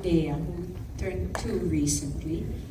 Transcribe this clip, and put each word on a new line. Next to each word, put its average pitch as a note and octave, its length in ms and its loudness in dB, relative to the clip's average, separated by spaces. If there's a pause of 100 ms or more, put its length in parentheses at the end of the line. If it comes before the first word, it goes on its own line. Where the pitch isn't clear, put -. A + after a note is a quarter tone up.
Thea, D#3 320 6
who E3+ 320 -4 (320)
turned F#3 400 -2
two G#3 240 0
recently. D3+ 800 0 (260)